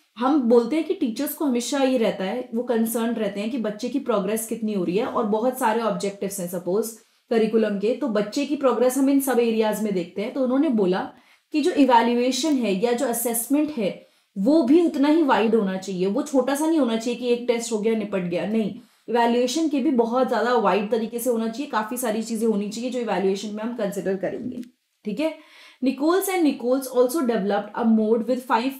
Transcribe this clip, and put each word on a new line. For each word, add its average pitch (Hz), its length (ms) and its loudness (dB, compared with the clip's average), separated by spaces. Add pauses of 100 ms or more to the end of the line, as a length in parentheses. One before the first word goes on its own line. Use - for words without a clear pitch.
(180)
हम 269 220 4
बोलते 233 360 4
हैं 320 80 0
कि 359 100 -2
teachers 285 400 -4
को 339 100 -4
हमेशा 247 340 0
ये 262 200 4
रहता 196 260 0
है, 240 300 -6
वो 233 80 -2
कंसर्न 226 500 0
रहते 202 280 -4
हैं 220 100 -4
कि 269 80 -4
बच्चे 214 300 -4
की 269 100 -4
प्रोग्रेस 214 480 -2
कितनी 214 260 -4
हो 190 120 -2
रही 175 120 -2
है 247 100 0
और 233 200 -2
बहुत 220 320 0
सारे 233 240 0
objectives 196 580 -4
हैं 175 80 -6
suppose 185 420 -2 (400)
curriculum 220 480 2
के, 214 160 0
तो 277 140 -4
बच्चे 208 380 -2
की 294 100 -2
progress 254 420 2
हम 277 120 4
इन 277 100 4
सब 254 200 0
areas 220 420 0
में 208 120 -2
देखते 180 280 -4
हैं। 240 100 -6
तो 269 120 -2
उन्होंने 269 240 2
बोला 208 440 0 (400)
कि 302 80 0
जो 320 100 0
evaluation 247 800 2
है 214 320 0
या 240 80 0
जो 254 140 0
असेसमेंट 254 640 0
है - 360 -6 (320)
वो 285 240 6
भी 330 240 6
उतना 277 220 2
ही 320 140 4
wide 226 320 4
होना 190 220 0
चाहिए, 190 300 -4
वो 214 160 0
छोटा 269 320 0
सा 302 120 0
नहीं 320 120 2
होना 233 180 2
चाहिए 240 240 -4
कि 247 80 -2
एक 240 200 0
test 233 240 -2
हो 214 60 0
गया 220 160 0
निपट 196 260 -4
गया, 175 260 -4
नहीं, 214 340 -2 (280)
evaluation 247 600 2
के 277 120 0
भी 285 100 0
बहुत 240 380 2
ज्यादा 233 260 0
wide 202 360 2
तरीके 226 280 -2
से 254 120 0
होना 226 180 0
चाहिए, 285 220 -8
काफी 220 260 -4
सारी 226 260 -2
चीजें 220 240 -2
होनी 202 220 0
चाहिए 233 220 -6
जो 247 80 -4
evaluation 196 500 -2
में 208 140 -8
हम 240 140 -6
consider 196 400 -4
करेंगे, - 460 -6 (420)
ठीक 214 160 -4
है। 311 180 -2 (460)
Nichols 320 400 2
and 370 180 0
Nichols 254 400 2 (140)
also 254 240 4
developed 208 640 -2
a 220 140 6
mode 220 240 2
with 247 240 -2
five 247 340 0